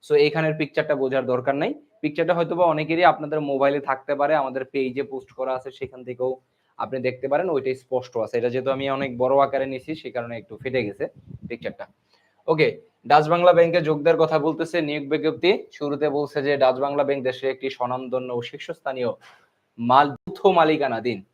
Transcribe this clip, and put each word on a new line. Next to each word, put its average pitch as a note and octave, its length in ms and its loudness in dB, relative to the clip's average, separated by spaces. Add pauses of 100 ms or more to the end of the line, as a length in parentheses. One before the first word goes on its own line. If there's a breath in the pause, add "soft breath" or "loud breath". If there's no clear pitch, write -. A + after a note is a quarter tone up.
So D3 120 0
এইখানের D#3 380 4
পিকচারটা D#3 420 0
বোঝার C3 300 0
দরকার B2+ 300 0
নাই, F#3+ 180 -2 (280)
পিকচারটা D#3+ 320 -2
হয়তো E3+ 220 -2
বা F3 100 4
অনেকেরই D#3+ 380 0
আপনাদের D#3 380 2
মোবাইলে C#3 380 0
থাকতে C#3+ 360 -4
পারে, C#3+ 200 2
আমাদের C3 300 -2
পেজে C3 380 -4
পোস্ট C3+ 280 -12
করা C3 240 -4
আছে, B2+ 160 -10
সেখান B2+ 320 -14
থেকেও B2+ 320 -4 (420)
আপনি B2 220 -6
দেখতে B2+ 280 -4
পারেন, D3+ 220 0
ওইটাই C3 260 -2
স্পষ্ট B2+ 420 -6
আছে। A2 200 -4
এটা A#2+ 120 0
যেহেতু B2+ 220 -2
আমি C3+ 180 -2
অনেক C3+ 280 -4
বড় C3 220 4
আকারে C3+ 260 2
নিছি, C3+ 300 -8
সে C3 160 -12
কারণে A#2 260 -8
একটু G#2+ 200 -16
ফেটে B2+ 260 -2
গেছে G#2 240 -6 (420)
পিকচারটা। - 360 -10 (640)
ওকে, D#3 340 2 (260)
ডাচ D3+ 220 6
বাংলা F3 240 6
ব্যাংকে E3+ 280 4
যোগ D3 220 -2
দেওয়ার D#3+ 240 4
কথা D#3 120 0
বলতেছে, D#3 420 -2
নিয়োগ D3 280 -6
বিজ্ঞপ্তি D#3 640 0
শুরুতে D3 380 -4
বলছে C#3+ 340 -4
যে C#3+ 140 0
ডাচ B2+ 220 2
বাংলা C#3+ 240 0
ব্যাংক C#3 200 -2
দেশের B2+ 260 -2
একটি C3 200 -6
স্বনামধন্য B2+ 640 -6
ও A#2+ 80 -4
শীর্ষস্থানীয় C3+ 680 -8 (680 soft breath)
মাল-, C3 300 6
যৌথ - 360 -8
মালিকানাধীন C#3 800 2 (100)